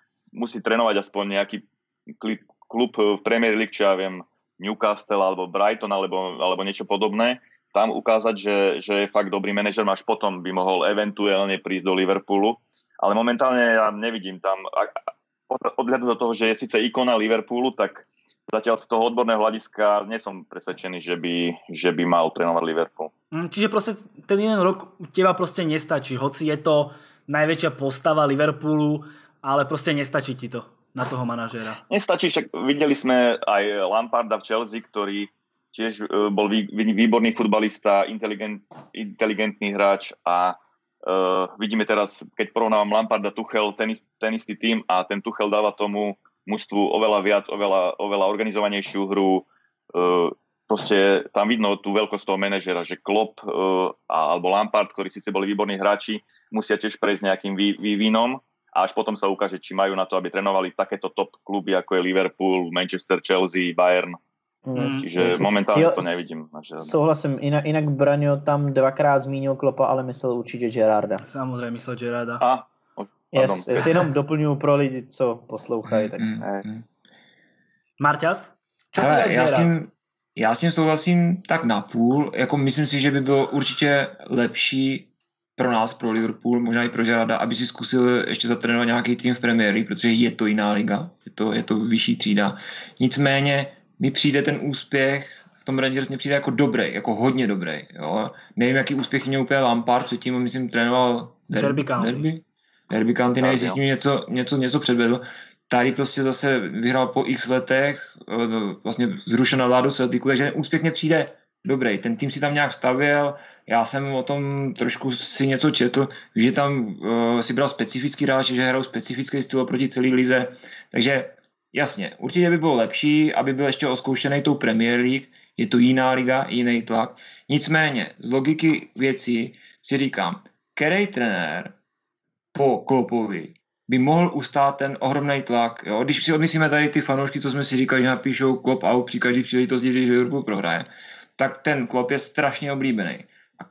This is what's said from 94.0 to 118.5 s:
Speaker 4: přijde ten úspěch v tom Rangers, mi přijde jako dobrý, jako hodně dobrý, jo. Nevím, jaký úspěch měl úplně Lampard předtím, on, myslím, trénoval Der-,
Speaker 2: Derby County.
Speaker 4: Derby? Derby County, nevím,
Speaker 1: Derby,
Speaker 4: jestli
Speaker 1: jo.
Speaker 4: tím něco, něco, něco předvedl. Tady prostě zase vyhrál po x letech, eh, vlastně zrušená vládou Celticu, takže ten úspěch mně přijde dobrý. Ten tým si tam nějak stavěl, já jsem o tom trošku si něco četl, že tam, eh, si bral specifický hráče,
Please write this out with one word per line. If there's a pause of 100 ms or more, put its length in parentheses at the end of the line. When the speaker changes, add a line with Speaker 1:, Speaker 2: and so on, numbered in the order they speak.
Speaker 4:
přijde
ten
úspěch (180)
v
tom
Rangers,
mi
přijde
jako
dobrý,
jako
hodně
dobrý,
jo. (240)
Nevím,
jaký
úspěch
měl
úplně
Lampard
předtím,
on,
myslím,
trénoval (180)
Der-,
Speaker 2:
Derby
County.
Speaker 4:
Derby? (500)
Derby
County,
nevím,
Speaker 1:
Derby,
Speaker 4:
jestli
Speaker 1:
jo.
Speaker 4:
tím
něco,
něco,
něco
předvedl. (460)
Tady
prostě
zase
vyhrál
po
x
letech, (120)
eh, (480)
vlastně (160)
zrušená
vládou
Celticu,
takže
ten
úspěch
mně
přijde (380)
dobrý.
Ten
tým
si
tam
nějak
stavěl, (320)
já
jsem
o
tom
trošku
si
něco
četl, (280)
že
tam, (440)
eh,
si
bral
specifický
hráče,